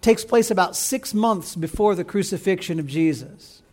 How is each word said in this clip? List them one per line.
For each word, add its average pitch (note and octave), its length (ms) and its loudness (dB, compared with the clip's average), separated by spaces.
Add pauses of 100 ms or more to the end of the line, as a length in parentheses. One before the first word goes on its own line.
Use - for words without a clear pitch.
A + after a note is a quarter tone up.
takes A3+ 240 4
place A#3 240 4
about F#3 260 2
six - 380 -4
months G#3+ 420 0
before F#3+ 380 0
the F3 100 -4
crucifixion F#3 760 -2
of D3+ 80 -4
Jesus. C#3+ 760 -2 (100)